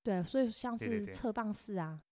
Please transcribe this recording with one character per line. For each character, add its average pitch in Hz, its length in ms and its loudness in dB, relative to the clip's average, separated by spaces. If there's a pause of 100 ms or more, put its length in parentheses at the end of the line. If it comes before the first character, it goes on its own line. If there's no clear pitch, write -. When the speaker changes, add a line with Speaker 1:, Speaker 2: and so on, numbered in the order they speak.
Speaker 1:
对， 185 220 2
所 269 180 2
以 247 80 4
像 233 260 -4
是 226 120 -2
Speaker 2:
对， 226 120 2
对， 202 60 -2
对。 196 80 -6
Speaker 1:
侧 214 180 0
棒 214 220 0
式 208 220 -6
啊。 160 240 -2 (120)